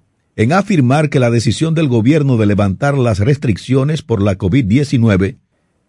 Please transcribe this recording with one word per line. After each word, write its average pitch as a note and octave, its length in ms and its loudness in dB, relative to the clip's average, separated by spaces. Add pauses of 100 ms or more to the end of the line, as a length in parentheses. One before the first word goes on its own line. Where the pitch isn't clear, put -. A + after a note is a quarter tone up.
(380)
en A#2 160 0
afirmar D#3 560 0
que C#3 100 0
la A#2+ 100 2
decisión A#2+ 460 -2
del D#3+ 140 0
gobierno B2+ 480 2
de A2 80 2
levantar G#2 520 0
las A#2 220 0
restricciones C3+ 840 -2
por A2 200 -4
la C#3 160 0
covid G#2+ 260 0
diecinueve A2+ 760 0 (520)